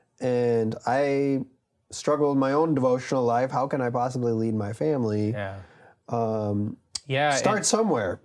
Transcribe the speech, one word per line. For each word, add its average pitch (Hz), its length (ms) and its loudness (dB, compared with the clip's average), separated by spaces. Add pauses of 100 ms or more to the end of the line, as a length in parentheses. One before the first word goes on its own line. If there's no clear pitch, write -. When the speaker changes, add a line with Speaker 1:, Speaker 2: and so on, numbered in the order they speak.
(200)
Speaker 1:
And 120 540 2 (120)
I 139 580 0 (460)
struggle 147 400 0
with 139 80 2
my 135 140 2
own 156 220 2
devotional 127 500 2
life. 120 260 2
How 139 180 0
can 139 120 -2
I 120 100 -2
possibly 123 420 -2
lead 113 220 0
my 104 180 -4
family? 110 600 0
Speaker 2:
Yeah. 98 240 -6 (520)
Speaker 1:
Um, 107 680 -2 (300)
Speaker 2:
Yeah, 143 260 0
Speaker 1:
start 202 260 2
Speaker 2:
and - 80 -4
Speaker 1:
somewhere. 139 580 2